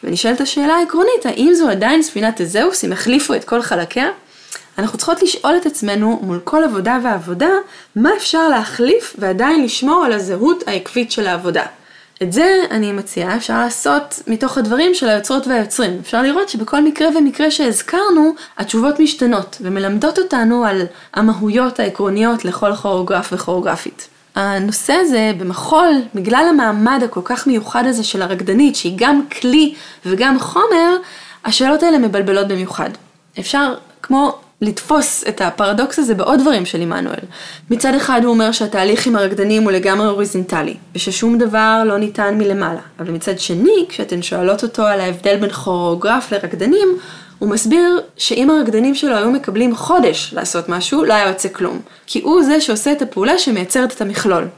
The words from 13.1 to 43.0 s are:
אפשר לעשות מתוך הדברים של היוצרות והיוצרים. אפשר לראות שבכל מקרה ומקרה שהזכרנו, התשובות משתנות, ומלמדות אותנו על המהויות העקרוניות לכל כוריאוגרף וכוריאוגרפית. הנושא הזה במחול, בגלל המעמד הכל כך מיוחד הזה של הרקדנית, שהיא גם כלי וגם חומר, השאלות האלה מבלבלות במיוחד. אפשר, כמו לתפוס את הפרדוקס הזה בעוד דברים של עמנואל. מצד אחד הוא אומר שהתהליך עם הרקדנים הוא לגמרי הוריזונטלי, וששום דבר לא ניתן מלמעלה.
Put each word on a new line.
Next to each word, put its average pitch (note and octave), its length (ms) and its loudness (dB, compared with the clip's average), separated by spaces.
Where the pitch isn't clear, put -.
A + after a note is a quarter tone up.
אפשר A3+ 220 -4
לעשות C#4 680 -2
מתוך B3+ 320 -2
הדברים C4+ 360 2
של C#4 140 -2
היוצרות B3+ 380 0
והיוצרים. G#3+ 540 -2
אפשר A#3 220 -2
לראות E4 260 0
שבכל C4+ 360 0
מקרה D4+ 240 2
ומקרה D4+ 320 2
שהזכרנו, D#4 840 2
התשובות B3+ 420 0
משתנות, A#3+ 600 0
ומלמדות G3+ 580 -2
אותנו A#3+ 460 2
על F#3+ 180 0
המהויות A3 680 0
העקרוניות G#3 640 0
לכל G3+ 320 -2
כוריאוגרף F#3 560 -2
וכוריאוגרפית. F3 760 -4
הנושא G3 580 -2
הזה C4 460 2
במחול, D4+ 500 2
בגלל A3 340 2
המעמד A#3+ 560 2
הכל A#3 200 -4
כך B3 220 -4
מיוחד A#3+ 400 0
הזה A3+ 180 0
של G3 180 -4
הרקדנית, F#3+ 540 2
שהיא F3+ 200 -4
גם C#4 260 2
כלי D4 340 4
וגם B3 320 2
חומר, F4+ 580 2
השאלות C4+ 380 2
האלה E4 160 4
מבלבלות G3 500 2
במיוחד. F#3 420 -4
אפשר, C4+ 360 -2
כמו C4+ 360 0
לתפוס - 680 0
את - 120 -6
הפרדוקס G#3 580 0
הזה A#3+ 160 2
בעוד B3+ 260 2
דברים B3+ 260 2
של E3+ 140 -4
עמנואל. - 400 -4
מצד B3+ 240 2
אחד C4+ 300 2
הוא B3 60 2
אומר A3+ 220 2
שהתהליך G#3+ 540 0
עם A#3 100 2
הרקדנים G3+ 460 2
הוא G#3 100 2
לגמרי G3 340 2
הוריזונטלי, F#3+ 680 -2
וששום A3+ 440 0
דבר A3 480 2
לא G3+ 120 0
ניתן G#3 400 -2
מלמעלה. G3 420 -2